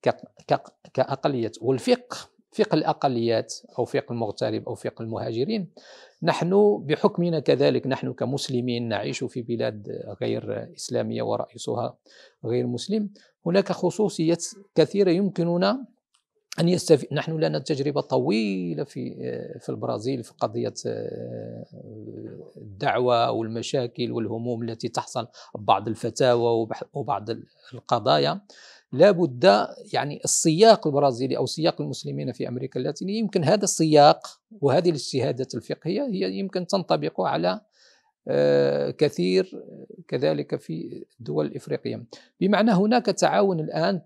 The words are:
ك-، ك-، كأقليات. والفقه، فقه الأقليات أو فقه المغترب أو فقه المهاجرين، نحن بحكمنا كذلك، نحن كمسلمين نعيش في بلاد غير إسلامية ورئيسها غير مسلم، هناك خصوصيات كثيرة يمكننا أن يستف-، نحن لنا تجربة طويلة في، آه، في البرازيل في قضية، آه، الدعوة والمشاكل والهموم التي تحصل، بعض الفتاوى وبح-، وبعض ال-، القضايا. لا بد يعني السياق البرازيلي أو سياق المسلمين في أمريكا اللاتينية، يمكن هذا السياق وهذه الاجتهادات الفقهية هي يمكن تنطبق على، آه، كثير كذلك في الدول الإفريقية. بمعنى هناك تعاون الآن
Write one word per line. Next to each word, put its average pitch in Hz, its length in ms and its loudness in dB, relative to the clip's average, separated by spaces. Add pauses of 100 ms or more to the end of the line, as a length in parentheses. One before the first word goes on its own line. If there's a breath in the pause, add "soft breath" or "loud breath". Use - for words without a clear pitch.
ك-، 135 80 2 (380)
ك-، - 260 -2 (200)
كأقليات. 131 680 -2
والفقه، 135 560 0 (340)
فقه - 240 2
الأقليات 120 800 0 (260)
أو 117 60 2
فقه - 260 -4
المغترب 113 560 -4
أو 113 80 -6
فقه - 280 -10
المهاجرين، 117 680 -4 (540 loud breath)
نحن 196 640 2
بحكمنا 170 540 2
كذلك، 139 480 2
نحن 131 260 -4
كمسلمين 123 760 -2
نعيش 120 360 -4
في 123 180 -6
بلاد 113 600 -6 (180)
غير 113 540 -4
إسلامية 113 480 -4
ورئيسها 117 760 -6 (480 soft breath)
غير 123 220 0
مسلم، 196 420 -4 (360 soft breath)
هناك 190 260 2
خصوصيات 170 760 0 (300)
كثيرة 185 360 4
يمكننا 185 760 0 (720)
أن 170 100 4
يستف-، 156 440 4
نحن 156 260 -4
لنا 156 200 0
تجربة 139 420 -2
طويلة 175 840 -2
في، 131 380 -10
آه، 123 380 -8
في - 100 -10
البرازيل 120 540 -4
في - 160 -18
قضية، 117 340 -4 (120)
آه، - 800 -8 (920)
الدعوة 120 760 0
والمشاكل 113 800 -4
والهموم 117 520 -4
التي 113 260 -6
تحصل، - 380 -6 (280 loud breath)
بعض 104 320 2
الفتاوى 117 640 2
وبح-، 113 340 -2 (100)
وبعض 107 360 -6
ال-، 113 140 -8 (300)
القضايا. 143 680 2 (500 loud breath)
لا 165 200 8
بد 170 560 4 (260)
يعني 139 300 -2
السياق 170 640 6
البرازيلي 135 500 2
أو 135 80 0
سياق - 360 -2
المسلمين 143 500 -6
في - 160 -6
أمريكا 131 320 -6
اللاتينية، 185 400 -4
يمكن 190 240 0
هذا 196 200 4
السياق 151 760 6 (220)
وهذه 156 280 4
الاجتهادات 131 640 -4
الفقهية 185 500 -6
هي 190 260 -4
يمكن 190 360 -6
تنطبق 160 540 -2
على، 175 400 0 (640 soft breath)
آه، 143 640 2
كثير 180 720 0 (440)
كذلك 147 480 -2
في - 500 -10 (140)
الدول 147 260 -2
الإفريقية. 117 600 -8 (360 loud breath)
بمعنى 208 300 4
هناك 214 340 4
تعاون 185 540 2
الآن 160 460 -2